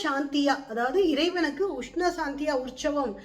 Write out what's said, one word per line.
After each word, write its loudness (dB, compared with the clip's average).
சாந்தியா, 0
அதாவது 2
இறைவனுக்கு 0
உஷ்ண 0
சாந்தியா -4
உற்சவம், -2